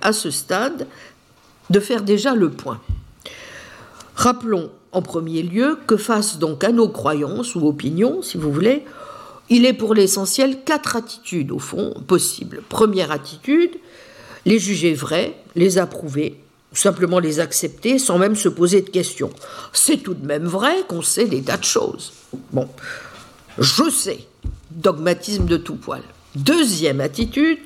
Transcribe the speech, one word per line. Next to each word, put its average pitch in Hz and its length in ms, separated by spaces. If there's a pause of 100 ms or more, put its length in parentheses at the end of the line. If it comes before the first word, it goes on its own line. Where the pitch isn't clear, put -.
à 214 120
ce 165 180
stade 233 560 (840)
de 190 120
faire 214 220
déjà 208 320
le 185 140
point. 123 300 (1400)
Rappelons 226 560 (220)
en 180 80
premier 165 420
lieu 233 420
que 214 120
face 208 420
donc 156 240
à 214 80
nos 233 160
croyances 156 680
ou 156 120
opinions, 175 540
si - 160
vous 151 140
voulez, 226 340 (640)
il 240 160
est 262 80
pour 220 200
l'essentiel 202 720
quatre 294 320
attitudes, 175 560
au 143 80
fond, 180 340 (140)
possibles. - 640
Première 190 420
attitude, 269 600 (720)
les 214 120
juger 175 360
vraies, 151 420 (200)
les 180 220
approuver, 147 640 (320)
ou - 40
simplement 180 440
les 156 200
accepter 202 600
sans 190 180
même 202 180
se 208 140
poser 175 320
de 190 80
questions. - 400 (440)
C'est - 240
tout 185 180
de 139 100
même 151 200
vrai 254 420
qu'on 170 160
sait 226 240
des 135 160
tas 135 140
de - 60
choses. - 500 (380)
Bon, 131 160 (920)
je 311 320
sais, - 340 (460)
dogmatisme 175 720
de 170 120
tout - 180
poil. - 260 (340)
Deuxième 160 640
attitude, 285 680